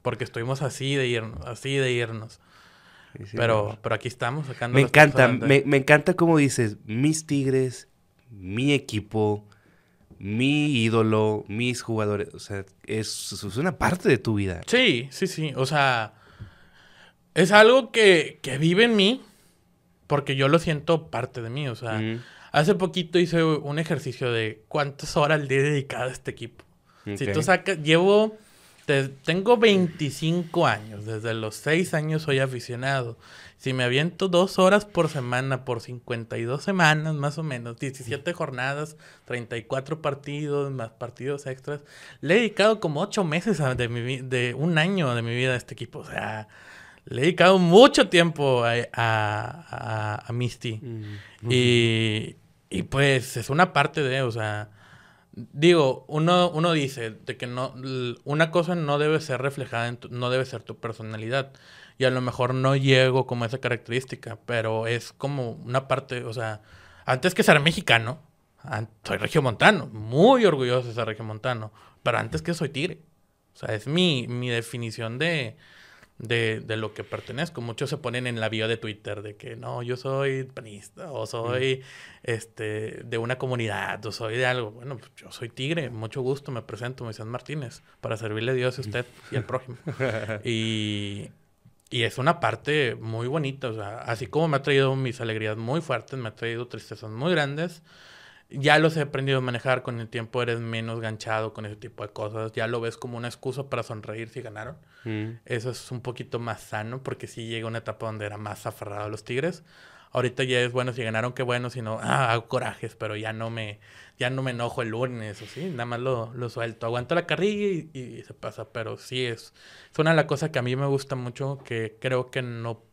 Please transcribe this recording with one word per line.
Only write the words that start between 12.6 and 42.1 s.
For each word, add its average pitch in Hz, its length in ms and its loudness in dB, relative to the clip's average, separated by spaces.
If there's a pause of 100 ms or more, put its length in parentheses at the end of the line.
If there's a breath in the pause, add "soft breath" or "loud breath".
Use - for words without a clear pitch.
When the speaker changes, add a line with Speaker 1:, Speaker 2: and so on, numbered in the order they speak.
Speaker 2:
es, - 460 -6
es 101 260 -6
una 156 200 0
parte - 320 2
de 123 80 6
tu 113 180 0
vida. 92 320 -2
Speaker 1:
Sí, 165 440 2
sí, 190 160 -4
sí. 156 280 -6
O 131 100 0
sea, 131 480 2 (1200 soft breath)
es 170 180 4
algo 226 400 8
que, 190 500 6
que 131 160 -6
vive 175 280 6
en 226 100 4
mí, 208 260 4 (880 soft breath)
porque 143 280 0
yo 135 120 2
lo 160 120 6
siento 160 500 0
parte 117 320 -6
de 113 80 -8
mí. 139 180 -6
O 117 80 -6
sea, 113 200 -6
Speaker 2:
Ujú. 110 260 -2 (300 loud breath)
Speaker 1:
hace 156 240 4
poquito 180 440 -2
hice 170 240 4
un 151 360 0
ejercicio 135 520 -2
de 110 360 -2
cuántas 147 500 -4
horas 151 300 4
le 135 80 2
he 139 80 6
dedicado 135 460 -2
a - 40 -6
este - 180 -10
equipo. - 320 -14 (520 soft breath)
Si 135 100 -2
Speaker 2:
Ok. 196 80 0
Speaker 1:
tú 156 100 2
sacas, 185 400 2
llevo, 202 540 6 (480 soft breath)
te-, 135 240 2
tengo 190 480 2
veinticinco 170 1080 2
años, 107 400 -2
desde 113 280 -4
los 110 220 -4
seis 165 380 0
años 156 300 -2
soy 135 160 2
aficionado. 127 800 -4 (400 loud breath)
Si 135 160 -4
me 127 100 0
aviento 151 440 2
dos 185 320 4
horas 202 260 6
por 165 240 0
semana, 131 560 -2
por 117 160 -2
cincuenta 117 560 -8
y 117 60 -4
dos 131 200 -4
semanas 156 520 4
más 143 220 -2
o 165 60 -6
menos, 120 360 -6
diecisiete 139 540 -6
jornadas, 143 600 -4 (300 loud breath)
treinta 120 320 -6
y 113 60 -6
cuatro 139 380 -4
partidos, 143 680 -2
más 117 200 -6
partidos 131 560 -8
extras, 147 340 -8 (400 loud breath)